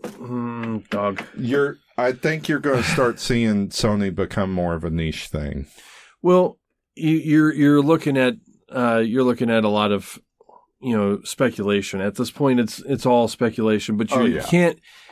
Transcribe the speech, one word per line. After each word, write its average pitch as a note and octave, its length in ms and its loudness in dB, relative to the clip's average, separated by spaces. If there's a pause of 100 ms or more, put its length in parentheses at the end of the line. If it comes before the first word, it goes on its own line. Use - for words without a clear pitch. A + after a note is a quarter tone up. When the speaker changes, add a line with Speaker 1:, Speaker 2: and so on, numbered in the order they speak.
Speaker 1:
mm, A#2 880 -10
dog. G2+ 340 -4 (140)
Speaker 2:
You're, C#3+ 400 -2 (200)
I B2 140 0
think D#3 380 -4
you're D3 100 2
gonna C3 240 0
Speaker 1:
<sighs> E2 120 -2
Speaker 2:
start A#2+ 240 0
seeing A2 500 0
Sony G#2 440 0
become F#2+ 380 -2
more F2 220 -2
of E2 100 -6
a E2+ 60 -4
niche D#2+ 380 -4
thing. D2 400 -8 (540)
Speaker 1:
Well, F3+ 360 2 (380)
you, D#3+ 220 0
you're, D#3 360 2
you're D3 280 4
looking D3 360 2
at, B2+ 180 2 (380)
uh, A#2 320 2
you're B2 180 0
looking B2 280 0
at A2+ 120 2
a G#2+ 60 2
lot G#2 220 2
of, G2 260 -6 (640)
you A#2 160 -2
know, G2+ 260 0
speculation. G2+ 760 -2
At G2 140 -4
this A#2+ 160 -4
point, C3 280 2
it's, A2 200 -2
it's C3+ 260 -4
all A#2+ 220 4
speculation, A2 680 0
but A2 160 -2
you - 60 0
Speaker 2:
Oh, A#2+ 80 2
yeah. - 180 0
Speaker 1:
can't, E3+ 360 2 (320)